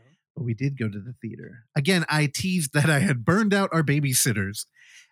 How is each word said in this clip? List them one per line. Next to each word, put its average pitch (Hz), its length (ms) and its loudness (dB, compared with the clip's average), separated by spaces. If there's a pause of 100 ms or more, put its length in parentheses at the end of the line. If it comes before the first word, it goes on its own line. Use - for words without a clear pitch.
(360)
But 165 80 -8
we 120 100 -2
did 135 240 -2
go 117 100 -2
to 101 120 -6
the 117 220 -12
theater. - 440 -14 (100)
Again, 160 340 2
I 151 180 4
teased 180 460 -2
that 147 160 4
I 147 100 4
had 127 260 0
burned 202 280 4
out 196 200 2
our 165 100 2
babysitters. 127 840 0 (460)